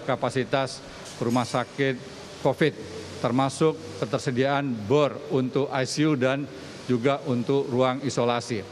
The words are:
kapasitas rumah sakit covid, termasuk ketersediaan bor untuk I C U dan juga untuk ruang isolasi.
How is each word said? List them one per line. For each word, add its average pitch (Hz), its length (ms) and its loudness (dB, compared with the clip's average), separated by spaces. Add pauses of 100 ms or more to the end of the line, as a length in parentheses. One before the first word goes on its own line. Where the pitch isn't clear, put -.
kapasitas 127 720 0 (400)
rumah 120 240 2
sakit 131 560 -2 (400)
covid, 147 320 4 (480)
termasuk 135 560 2 (240)
ketersediaan 135 720 0 (160)
bor 139 240 4 (160)
untuk 131 480 2
I 131 80 2
C 147 240 2
U 156 80 4
dan 135 320 2 (400)
juga 127 400 2
untuk 135 400 2
ruang 127 400 2
isolasi. 120 640 0